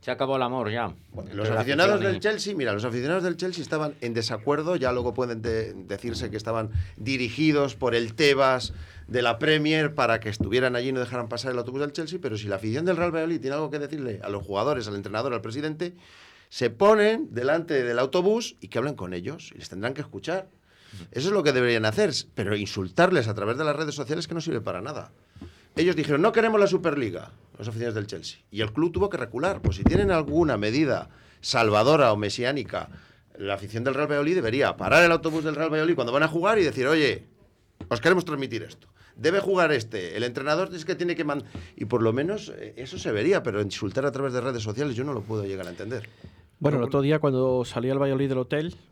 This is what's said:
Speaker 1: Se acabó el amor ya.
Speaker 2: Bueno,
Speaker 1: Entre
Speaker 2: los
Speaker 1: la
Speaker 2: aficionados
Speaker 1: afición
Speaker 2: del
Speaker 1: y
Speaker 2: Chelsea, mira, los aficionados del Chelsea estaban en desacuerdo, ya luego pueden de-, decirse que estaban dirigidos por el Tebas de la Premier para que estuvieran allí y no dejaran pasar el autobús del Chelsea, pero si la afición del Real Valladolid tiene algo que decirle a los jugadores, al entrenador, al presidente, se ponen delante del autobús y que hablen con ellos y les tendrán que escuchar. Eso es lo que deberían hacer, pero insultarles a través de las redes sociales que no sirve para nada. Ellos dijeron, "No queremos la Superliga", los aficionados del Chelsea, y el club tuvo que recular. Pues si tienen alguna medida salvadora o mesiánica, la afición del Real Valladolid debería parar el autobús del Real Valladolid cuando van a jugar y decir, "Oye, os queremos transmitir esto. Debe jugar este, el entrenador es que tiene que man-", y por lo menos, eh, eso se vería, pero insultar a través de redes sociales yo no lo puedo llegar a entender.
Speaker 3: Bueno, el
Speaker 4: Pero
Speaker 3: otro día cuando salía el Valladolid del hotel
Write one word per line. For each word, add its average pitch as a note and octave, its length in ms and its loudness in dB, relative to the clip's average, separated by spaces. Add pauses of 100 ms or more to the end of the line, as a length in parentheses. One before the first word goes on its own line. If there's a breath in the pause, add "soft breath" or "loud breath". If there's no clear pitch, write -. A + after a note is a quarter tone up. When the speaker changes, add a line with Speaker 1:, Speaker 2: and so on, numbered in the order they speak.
Speaker 1:
Se - 80 -8
acabó C3+ 260 0
el C3 60 2
amor A#2+ 280 -2
ya. A2 240 -4 (180)
Speaker 2:
Bueno, - 180 -12
Speaker 1:
Entre G2+ 60 -10
Speaker 2:
los G#2+ 140 0
Speaker 1:
la A2 100 2
Speaker 2:
aficionados D3+ 340 4
Speaker 1:
afición F#3+ 180 2
Speaker 2:
del F#3+ 40 -2
Speaker 1:
y F#3+ 40 -6
Speaker 2:
Chelsea, G#3 340 -2
mira, B2+ 180 0
los G#2 140 -2
aficionados C3 360 0
del F3 140 -2
Chelsea F3 260 -6
estaban D3+ 380 -4
en A#2+ 140 -4
desacuerdo, C#3 640 0
ya B2+ 160 0
luego B2 200 0
pueden A#2+ 300 -4
de-, A2 320 -2
decirse G2 560 -6
que G#2+ 80 -6
estaban A2 320 -4 (260 loud breath)
dirigidos C3+ 800 0
por A#2+ 180 0
el A#2 200 0
Tebas C3+ 580 4 (360 loud breath)
de A#2+ 120 0
la A#2 180 2
Premier D3+ 560 2
para A#2 240 2
que A2 120 -6
estuvieran B2 440 0
allí B2 140 -2
y C3+ 40 -2
no B2+ 80 -2
dejaran A#2+ 280 -6
pasar B2+ 240 -6
el B2 60 -2
autobús B2 240 -6
del C#3+ 100 -6
Chelsea, E3 280 -6
pero A2 180 -4
si G#2 100 -6
la G2 80 -2
afición A2 300 -2
del F3+ 100 2
Real F3 180 0
Valladolid D#3+ 260 -2
tiene C3+ 160 -4
algo D3+ 140 -4
que D3+ 80 -6
decirle C3+ 440 -6
a G#2 80 -8
los G2+ 120 -4
jugadores, G#2 460 0
al G#2 80 -6
entrenador, G#2+ 380 -4
al A2 80 -4
presidente, D#3 520 -6 (540 loud breath)
se A#2+ 220 0
ponen G#3+ 640 4
delante C#3+ 520 2
del A#2+ 140 0
autobús F3+ 640 2
y - 80 -16
que - 100 -4
hablen C3+ 160 -2
con F#2 180 -8
ellos F#2 420 -10
y - 40 -18
les - 100 -16
tendrán G#2 240 -6
que C#3 80 -10
escuchar. F3 480 -8 (640 loud breath)
Eso C#3 160 -2
es G#3 60 0
lo F#3+ 80 2
que D3 100 4
deberían A#2+ 320 4
hacer, D#3+ 260 2 (240)
pero G#2 220 -2
insultarles G#2+ 720 2
a G#2 60 -2
través G#2 240 -2
de D#3 60 -2
las D3 120 0
redes D3 180 -4
sociales D3 320 -4
que - 80 -8
no E3 60 -4
sirve D3 220 -4
para F#2 180 -6
nada. A#2 320 -12 (640 loud breath)
Ellos E3+ 180 4
dijeron, D3 260 2
"No A3 120 6
queremos A3 260 4
la G3+ 80 6
Superliga", C#3+ 640 -2 (260)
los G#2+ 120 -8
aficionados A2+ 260 -4
del G#2 140 -4
Chelsea, - 320 -12 (100)
y G#2 100 -6
el A2 120 -2
club D#3+ 200 0
tuvo F#3 160 0
que F#3 80 -4
recular. C3+ 460 -2
Pues - 140 2
si G2+ 80 -6
tienen F#3+ 260 6
alguna D3+ 460 4
medida A2 520 2 (320 soft breath)
salvadora A#2 720 6
o G#2 40 4
mesiánica, G#2 720 -2 (500 loud breath)
la G2 160 -4
afición A2 300 -6
del C3 100 0
Real D3 140 -2
Valladolid D3 260 0
debería B2 420 2
parar B2 280 6
el E3+ 80 6
autobús D#3+ 320 0
del D#3 100 -2
Real D#3 160 -2
Valladolid D#3 240 2
cuando A#2+ 180 0
van C#3+ 120 4
a D#3+ 40 2
jugar F3 300 2
y F#3 60 6
decir, B2+ 240 0
"Oye, D3 360 2 (640)
os A#2 120 0
queremos E3+ 240 4
transmitir C3+ 400 -4
esto. - 240 -20 (260 soft breath)
Debe D#3+ 240 2
jugar F3+ 320 2
este, G#2+ 460 -2
el A2 80 0
entrenador D3 500 -2
es D#3+ 100 -10
que F3 120 -2
tiene F3 180 -2
que D#3+ 80 -4
man-", C#3+ 220 -2 (320 loud breath)
y - 80 -6
por A2 180 2
lo A2+ 100 4
menos, E3 440 -2
eh, G#2+ 200 -14
eso C3+ 220 -12
se D3+ 140 -4
vería, D3 320 2
pero G2+ 180 0
insultar G2+ 440 -4
a C#3 40 2
través C3 220 -4
de B2 80 -2
redes A#2+ 240 -4
sociales A2+ 320 -4
yo B2+ 80 -4
no D3 80 -6
lo A2 100 -6
puedo G#2+ 240 -4
llegar F#2+ 220 -6
a - 20 -10
entender. G2 380 -8 (500 loud breath)
Speaker 3:
Bueno, D3 200 2
el - 20 2
Speaker 4:
Pero A#2+ 80 0
Speaker 3:
otro C#3 140 2
día D3+ 180 2
cuando B2+ 440 2
salía B2 280 -2
el C#3 100 0
Valladolid C#3 260 0
del C3 100 0
hotel D3+ 380 -4 (160)